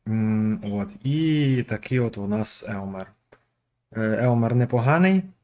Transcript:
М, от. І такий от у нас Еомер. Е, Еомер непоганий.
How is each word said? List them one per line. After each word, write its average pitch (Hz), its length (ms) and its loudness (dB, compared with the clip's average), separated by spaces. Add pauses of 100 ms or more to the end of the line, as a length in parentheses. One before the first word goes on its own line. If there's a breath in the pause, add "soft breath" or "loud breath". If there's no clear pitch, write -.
М, 110 520 0 (120)
от. 101 340 -6
І 147 640 2
такий 117 320 -2
от 117 180 -2
у 101 80 -6
нас 107 420 -4
Еомер. 98 380 -8 (920)
Е, 113 40 -4
Еомер 117 540 2
непоганий. 143 680 4 (220)